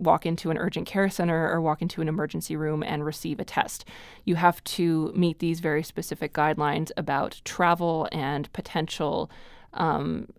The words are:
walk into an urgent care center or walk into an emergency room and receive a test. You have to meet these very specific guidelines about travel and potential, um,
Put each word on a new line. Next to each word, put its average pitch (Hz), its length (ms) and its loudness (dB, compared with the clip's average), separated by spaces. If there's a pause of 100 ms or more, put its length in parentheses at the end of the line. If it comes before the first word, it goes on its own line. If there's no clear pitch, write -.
walk 165 260 6
into 165 240 0
an 160 80 0
urgent 170 300 -2
care 196 200 2
center 170 400 2
or 165 120 2
walk 156 200 2
into 165 220 -2
an 160 60 0
emergency 156 480 -2
room 151 260 0
and 147 240 -2
receive 151 320 -4
a - 60 -4
test. - 400 -4 (400)
You 180 100 2
have 170 300 4
to 160 500 0
meet 170 240 2
these 165 220 0
very 156 240 2
specific - 500 -6
guidelines 151 600 2
about 143 480 -2
travel 170 640 2
and 143 420 -2
potential, - 800 -2 (440)
um, 156 520 0 (120)